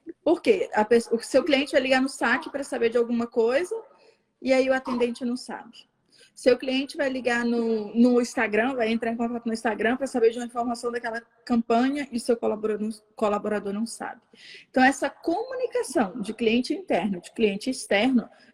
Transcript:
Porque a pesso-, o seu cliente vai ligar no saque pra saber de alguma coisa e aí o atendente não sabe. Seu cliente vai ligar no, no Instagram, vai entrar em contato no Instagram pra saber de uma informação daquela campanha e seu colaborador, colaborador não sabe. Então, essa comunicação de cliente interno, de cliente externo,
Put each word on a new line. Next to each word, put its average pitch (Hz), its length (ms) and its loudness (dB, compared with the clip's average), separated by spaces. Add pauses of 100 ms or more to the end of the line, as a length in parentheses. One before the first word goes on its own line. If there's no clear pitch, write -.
(220)
Porque 269 500 2
a 214 120 2
pesso-, 233 300 2
o 226 60 -2
seu 254 220 2
cliente 277 300 0
vai 294 80 4
ligar 262 200 2
no 269 80 0
saque 269 420 -2
pra 277 120 -8
saber 233 280 -2
de 240 80 0
alguma 233 280 0
coisa 254 480 0 (640)
e 262 120 0
aí 262 180 4
o 262 40 4
atendente 247 500 -2
não 240 120 -2
sabe. - 540 -16 (440)
Seu 247 220 4
cliente 269 400 -4
vai 285 140 0
ligar 240 340 -2
no, 226 500 0
no 240 260 6
Instagram, 233 540 0
vai 226 160 0
entrar 226 220 -2
em 233 40 -4
contato 233 300 -6
no 226 60 -2
Instagram 220 440 0
pra 269 100 -4
saber 226 240 2
de 233 80 -2
uma 240 80 -6
informação 240 440 -4
daquela 233 300 -6 (240)
campanha 254 680 2
e 240 80 -6
seu 233 160 0
colaborador, 214 560 -2 (240)
colaborador 202 600 -2
não 220 100 -2
sabe. - 380 -10 (480)
Então, 262 120 2
essa 269 280 2
comunicação 466 1120 -4
de 202 120 -8
cliente 240 400 0
interno, 202 480 -2
de - 120 -18
cliente 208 360 0
externo, 247 580 0 (280)